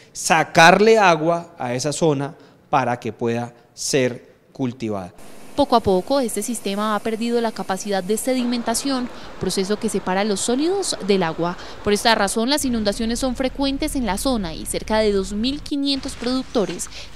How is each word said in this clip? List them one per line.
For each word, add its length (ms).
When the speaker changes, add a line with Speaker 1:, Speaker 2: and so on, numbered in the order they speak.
Speaker 1:
sacarle 840
agua 600
a 160
esa 180
zona 420
para 280
que 140
pueda 400
ser 560
cultivada. 600
Speaker 2:
Poco 200
a 40
poco, 400
este 220
sistema 520
ha 60
perdido 420
la 100
capacidad 500
de 140
sedimentación, 920
proceso 380
que 120
separa 340
los 160
sólidos 560
del 180
agua. 340
Por 80
esta 220
razón, 340
las 160
inundaciones 540
son 160
frecuentes 600
en 100
la 100
zona 380
y 100
cerca 360
de 120
dos 220
mil 260
quinientos 540
productores 760